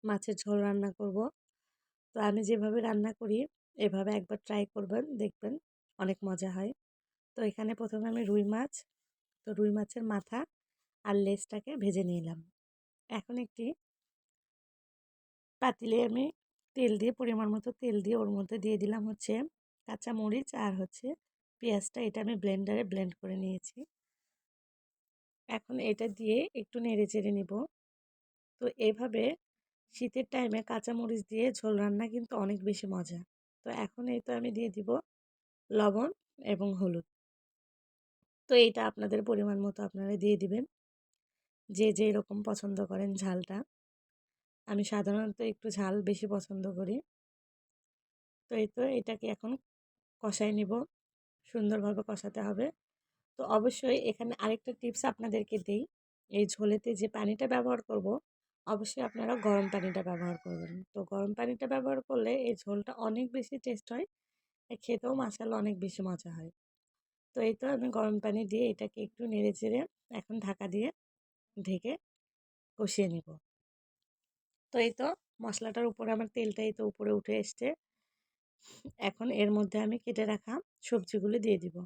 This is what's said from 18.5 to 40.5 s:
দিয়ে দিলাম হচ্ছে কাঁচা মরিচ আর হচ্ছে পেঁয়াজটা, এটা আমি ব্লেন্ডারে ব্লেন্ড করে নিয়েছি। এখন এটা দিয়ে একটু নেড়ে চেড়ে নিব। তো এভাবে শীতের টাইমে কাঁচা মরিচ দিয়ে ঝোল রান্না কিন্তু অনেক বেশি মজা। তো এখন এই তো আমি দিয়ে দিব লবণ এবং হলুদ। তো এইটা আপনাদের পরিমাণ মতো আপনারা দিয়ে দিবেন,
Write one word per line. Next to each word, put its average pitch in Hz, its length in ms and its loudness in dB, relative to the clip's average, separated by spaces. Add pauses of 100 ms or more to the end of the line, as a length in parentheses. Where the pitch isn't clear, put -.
দিয়ে 214 200 2
দিলাম 214 260 0
হচ্ছে 214 240 -4 (540)
কাঁচা 220 260 -6
মরিচ 220 420 -2
আর 208 260 0
হচ্ছে - 260 -8 (540)
পেঁয়াজটা, 214 460 -2
এটা 208 140 -4
আমি 220 200 -2
ব্লেন্ডারে 196 500 0
ব্লেন্ড 190 300 -2
করে 190 220 -6
নিয়েছি। 185 340 -6 (1700)
এখন 233 260 -6 (160)
এটা 214 140 -2 (120)
দিয়ে 226 200 2 (220)
একটু 214 260 -8
নেড়ে 208 220 4
চেড়ে 208 300 0
নিব। 190 140 -4 (1120)
তো 247 40 -2 (220)
এভাবে 214 360 2 (720)
শীতের 247 360 -2
টাইমে 233 280 0 (100)
কাঁচা 233 240 -2
মরিচ 233 360 -2
দিয়ে 220 160 2 (120)
ঝোল 220 240 0
রান্না 202 320 2
কিন্তু 233 200 -4 (100)
অনেক 196 160 0 (100)
বেশি 202 240 -2
মজা। 170 260 -4 (460)
তো 233 40 -8 (140)
এখন 220 200 -8 (100)
এই 240 100 0
তো - 160 -6
আমি 240 180 -2
দিয়ে 226 180 -2
দিব 202 140 -6 (800)
লবণ 214 400 4 (440)
এবং 190 140 0 (120)
হলুদ। 175 260 0 (1400)
তো 277 40 6 (100)
এইটা 226 260 6
আপনাদের 214 300 0 (100)
পরিমাণ 208 360 2
মতো 202 220 -4
আপনারা 196 360 -4
দিয়ে 208 200 6
দিবেন, 202 200 0 (1040)